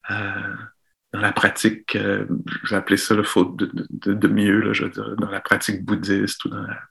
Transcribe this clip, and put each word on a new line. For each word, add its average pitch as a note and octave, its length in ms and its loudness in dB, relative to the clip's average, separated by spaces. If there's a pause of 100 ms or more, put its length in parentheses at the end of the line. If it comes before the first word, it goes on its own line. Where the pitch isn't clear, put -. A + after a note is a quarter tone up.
(100)
euh, G2 440 -6 (560)
dans - 80 -6
la G2+ 140 2
pratique, - 600 2
euh, G2+ 300 0 (380)
je - 60 -4
vais G#2 60 0
appeler G2 220 2
ça, G#2+ 180 2
là, G#2 80 4
faute F#2 340 2
de, - 140 -2 (180)
de, - 240 -2
de G#2+ 140 4
mieux, G#2 340 4
là, A2 120 0
je A2 100 0
veux G#2 60 -4
dire, G#2+ 280 -8
dans G#2+ 120 -2
la G2 120 -6
pratique G2+ 420 0
bouddhiste G2 640 0
ou - 40 -4
dans - 120 -6
la G#2+ 180 -10 (120)